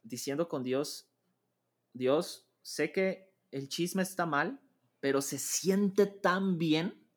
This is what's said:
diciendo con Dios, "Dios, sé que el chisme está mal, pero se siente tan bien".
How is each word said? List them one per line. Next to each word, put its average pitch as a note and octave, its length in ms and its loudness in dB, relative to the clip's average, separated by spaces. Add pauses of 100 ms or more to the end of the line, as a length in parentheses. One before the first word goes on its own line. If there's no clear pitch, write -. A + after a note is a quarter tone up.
diciendo C3+ 440 -4
con C3+ 160 -4
Dios, C3 480 -2 (800)
"Dios, C3+ 560 0 (140)
sé D3+ 280 -4
que F#3+ 400 -2 (200)
el C#3 180 -8
chisme F#3 320 -2
está F3+ 240 -2
mal, D#3+ 340 0 (400)
pero C#3 220 2
se C#3 160 -4
siente G3 680 2
tan F#3+ 500 0
bien". D#3+ 600 0